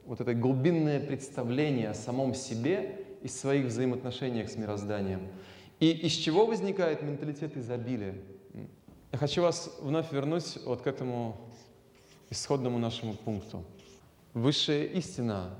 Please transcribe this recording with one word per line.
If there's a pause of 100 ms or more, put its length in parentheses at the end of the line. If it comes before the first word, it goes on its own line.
вот
это
глубинное
представление
о
самом
себе (180)
и
своих
взаимоотношениях
с
мирозданием. (500)
И
из
чего
возникает
менталитет
изобилия? (1000)
Я
хочу
вас (100)
вновь
вернуть
вот
к
этому (960)
исходному
нашему
пункту. (720)
Высшая
истина,